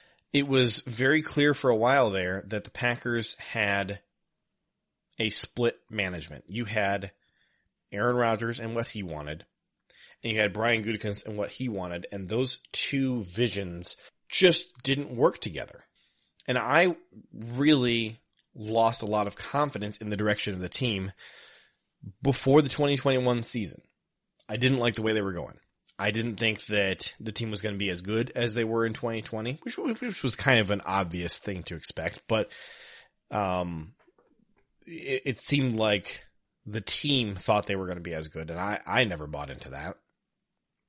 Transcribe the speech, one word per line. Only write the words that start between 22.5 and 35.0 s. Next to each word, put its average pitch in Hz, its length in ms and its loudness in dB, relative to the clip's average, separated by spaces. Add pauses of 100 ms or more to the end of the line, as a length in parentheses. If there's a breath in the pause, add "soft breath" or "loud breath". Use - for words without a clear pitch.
the 139 60 -2
twenty 143 280 2
twenty-one 123 460 2
season. 110 400 -6 (640)
I 107 80 -6
didn't 127 220 2
like 117 160 0
the 110 80 -6
way 110 100 2
they 107 100 2
were 98 100 -2
going. 80 260 -8 (400)
I 104 140 0
didn't 113 240 -4
think 110 300 0
that 98 540 0
the 110 120 -8
team 113 180 -4
was 104 100 -6
gonna 104 160 -4
be 98 140 -2
as 87 100 -4
good 110 340 -2
as 117 200 0
they 117 100 0
were 113 220 2
in 113 80 -2
twenty 113 260 -4
twenty, 113 420 -6
which, 233 140 -8
which 240 460 -4
was 120 140 0
kind 127 240 4
of 98 100 2
an 101 160 0
obvious 90 520 -2
thing 95 260 -6
to 85 120 -8
expect, - 500 -6
but, 110 240 0 (800 loud breath)
um, 90 640 -2 (920)
it, 135 400 -6